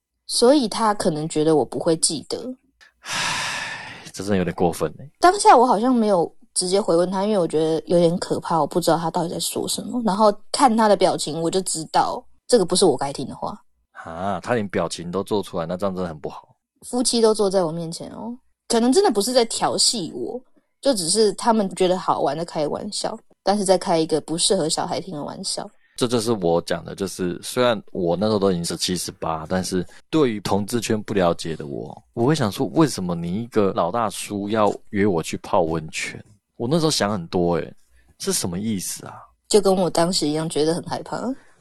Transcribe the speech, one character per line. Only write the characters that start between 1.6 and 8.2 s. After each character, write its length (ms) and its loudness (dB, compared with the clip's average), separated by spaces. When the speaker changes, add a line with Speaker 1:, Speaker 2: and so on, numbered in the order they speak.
Speaker 1:
不 160 -6
会 200 2
记 320 -2
得。 80 -6
Speaker 2:
唉， 100 -10
这 140 -10
真 60 -4
的 80 2
有 40 2
点 140 0
过 160 2
分 180 -4
欸。 100 -18
Speaker 1:
当 180 6
下 160 8
我 120 8
好 120 4
像 160 4
没 120 4
有 280 2
直 120 -2
接 140 2
回 160 2
问 140 2
他， 140 -2
因 80 0
为 60 2
我 80 2
觉 140 0
得 240 0
有 140 2
点 180 4
可 240 -2